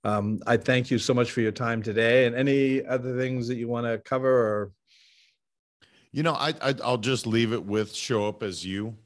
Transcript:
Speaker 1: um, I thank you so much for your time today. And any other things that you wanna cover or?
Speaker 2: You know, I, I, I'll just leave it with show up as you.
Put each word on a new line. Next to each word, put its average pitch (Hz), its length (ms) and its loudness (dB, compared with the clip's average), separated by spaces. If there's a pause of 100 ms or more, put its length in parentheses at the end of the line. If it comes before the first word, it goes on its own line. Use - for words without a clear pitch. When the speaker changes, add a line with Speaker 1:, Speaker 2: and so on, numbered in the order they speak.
Speaker 1:
um, 104 420 -2
I 117 100 4
thank 123 340 0
you 123 80 2
so 131 140 0
much 123 180 2
for 120 120 -2
your 110 100 2
time 113 300 -4
today. 113 440 4
And 117 80 0
any 135 520 2
other 127 320 -4
things 127 300 -2
that 123 80 -4
you 117 120 -6
wanna 117 300 -2
cover 131 320 -2
or? 107 420 2 (1400)
Speaker 2:
You 170 100 -2
know, 160 120 2
I, 156 280 0
I, 139 200 2
I'll 123 140 2
just 117 300 -2
leave 113 260 2
it 104 100 -4
with 104 320 -2
show 104 340 -2
up - 140 -8
as 90 220 -6
you. 104 420 -6